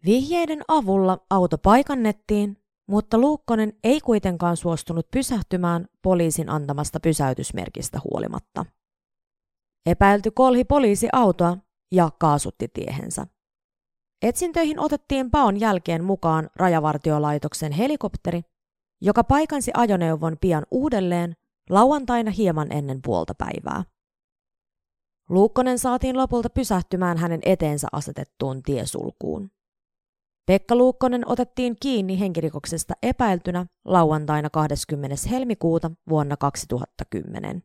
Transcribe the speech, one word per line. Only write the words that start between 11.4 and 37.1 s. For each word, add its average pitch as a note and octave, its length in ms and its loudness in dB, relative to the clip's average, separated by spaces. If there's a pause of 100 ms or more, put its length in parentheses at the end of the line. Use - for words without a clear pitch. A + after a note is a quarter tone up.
ja F3 180 4 (100)
kaasutti - 480 0
tiehensä. - 580 -8 (960)
Etsintöihin D#4 580 -2
otettiin C#4 500 -2
paon A3 300 2
jälkeen F3+ 440 0
mukaan E3 520 0
Rajavartiolaitoksen D3+ 1160 0
helikopteri, F#3 680 -4 (580)
joka G#3 240 4
paikansi C#4+ 500 0
ajoneuvon E3 680 0
pian E3 300 0
uudelleen F3+ 640 0 (360)
lauantaina A#3 600 2
hieman E3+ 420 0
ennen C3+ 300 -6
puolta F#2+ 320 -2
päivää. - 500 -6 (1400)
Luukkonen A#3 500 2
saatiin B3 380 0
lopulta B3+ 340 0
pysähtymään F3+ 680 -2
hänen E3+ 260 -2
eteensä D3+ 480 0
asetettuun C3+ 720 -8
tiesulkuun. - 880 -6 (960)
Pekka G3 300 2
Luukkonen B3 520 2
otettiin A#3+ 520 -2
kiinni F#3+ 400 -2
henkirikoksesta E3 840 -4
epäiltynä F3+ 640 0 (180)
lauantaina D3+ 680 2
kahdeskymmenes C#3+ 800 -4
helmikuuta F#3 600 -2 (180)
vuonna D3 280 0
kaksituhatta - 680 -6
kymmenen. - 600 -8